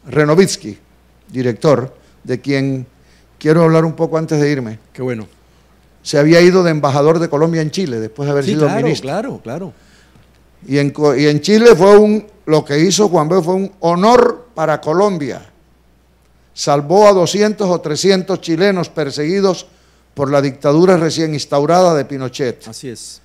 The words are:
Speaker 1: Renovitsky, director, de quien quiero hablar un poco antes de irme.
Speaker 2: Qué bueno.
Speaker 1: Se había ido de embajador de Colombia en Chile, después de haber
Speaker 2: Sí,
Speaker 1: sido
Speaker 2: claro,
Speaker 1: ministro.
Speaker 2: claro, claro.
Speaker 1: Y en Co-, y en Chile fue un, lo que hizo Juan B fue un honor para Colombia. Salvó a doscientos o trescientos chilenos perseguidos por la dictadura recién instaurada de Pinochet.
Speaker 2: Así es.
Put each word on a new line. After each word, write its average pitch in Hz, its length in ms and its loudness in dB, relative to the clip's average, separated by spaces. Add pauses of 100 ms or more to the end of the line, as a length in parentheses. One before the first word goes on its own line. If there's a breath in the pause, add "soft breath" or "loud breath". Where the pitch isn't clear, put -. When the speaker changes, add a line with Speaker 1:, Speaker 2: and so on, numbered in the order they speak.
Speaker 1:
Renovitsky, 151 720 0 (500)
director, 123 680 -2 (260 soft breath)
de 127 180 -8
quien 135 460 -4 (520 soft breath)
quiero 156 260 2
hablar 160 200 2
un 160 100 -4
poco 160 240 -4
antes 156 220 -2
de 147 100 0
irme. 113 280 -6 (140)
Speaker 2:
Qué 131 100 -12
bueno. 117 240 -8 (760)
Speaker 1:
Se - 160 -2
había 160 220 6
ido 180 220 6
de 170 80 0
embajador 147 480 0
de 160 100 -2
Colombia 160 340 0
en 147 100 -4
Chile, 139 260 -6
después 110 280 -8
de 147 60 -2
haber 143 120 -2
Speaker 2:
Sí, 185 60 -2
Speaker 1:
sido 151 160 0
Speaker 2:
claro, 226 160 -2
Speaker 1:
ministro. 139 260 -4
Speaker 2:
claro, 185 340 -8
claro. 151 300 -12 (960 soft breath)
Speaker 1:
Y 135 100 -2
en 143 120 0
Co-, 147 260 0
y 147 100 2
en 147 140 2
Chile 214 340 6
fue 196 240 6
un, 214 280 2 (200)
lo 156 180 0
que 143 140 -4
hizo 185 300 2
Juan 160 200 0
B 185 140 0
fue 180 120 -4
un 190 260 -6
honor 226 760 2
para 156 260 -2
Colombia. 156 640 -4 (1080)
Salvó 151 520 2
a 202 60 8
doscientos 202 560 0
o 170 140 -2
trescientos 185 580 -2
chilenos 175 480 -2
perseguidos 165 800 -4 (480 soft breath)
por 139 160 -4
la 143 100 2
dictadura 151 560 2
recién 160 380 -2
instaurada 160 600 0
de 139 120 -2
Pinochet. 131 600 -8
Speaker 2:
Así 113 220 -16
es. - 360 -18